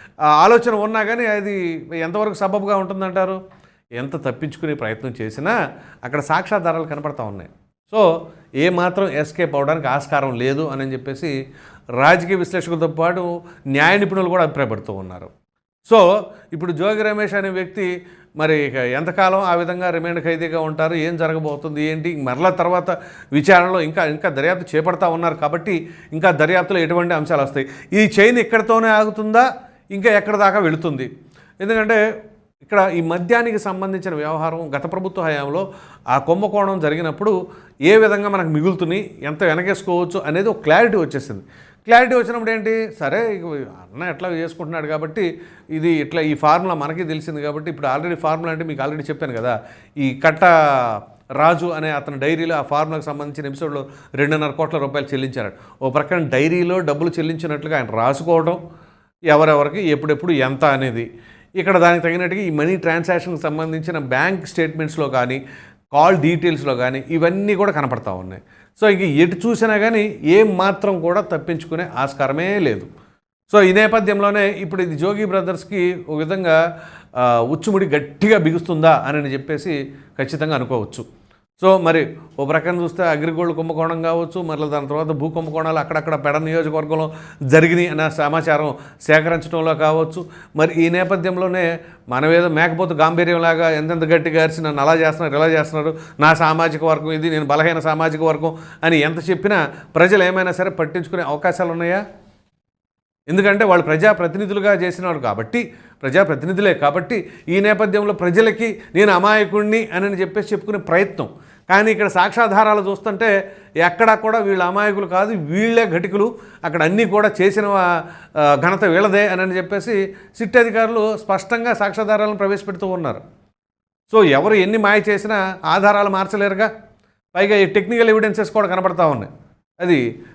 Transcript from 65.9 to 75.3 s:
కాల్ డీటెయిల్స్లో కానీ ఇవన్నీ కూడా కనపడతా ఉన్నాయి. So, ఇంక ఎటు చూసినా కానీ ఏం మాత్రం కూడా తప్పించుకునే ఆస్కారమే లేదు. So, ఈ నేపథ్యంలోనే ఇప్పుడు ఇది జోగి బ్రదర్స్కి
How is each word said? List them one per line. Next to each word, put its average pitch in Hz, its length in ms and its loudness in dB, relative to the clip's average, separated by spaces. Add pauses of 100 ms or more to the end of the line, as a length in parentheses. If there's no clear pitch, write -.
కాల్ 165 260 4
డీటెయిల్స్లో 147 580 0
కానీ 131 320 -4
ఇవన్నీ 180 460 0
కూడా 202 180 0
కనపడతా 127 400 -4
ఉన్నాయి. 92 300 -12 (400)
So, 214 60 4
ఇంక 190 120 0
ఎటు 175 480 0
చూసినా 226 280 0
కానీ 214 460 0
ఏం 190 340 4
మాత్రం 196 440 0
కూడా 175 200 0
తప్పించుకునే 160 720 -6
ఆస్కారమే 139 640 -2
లేదు. 117 280 0 (680)
So, 208 80 8
ఈ 185 100 6
నేపథ్యంలోనే 202 800 2
ఇప్పుడు 185 320 -6
ఇది 165 140 -4
జోగి 202 280 -2
బ్రదర్స్కి 180 840 -4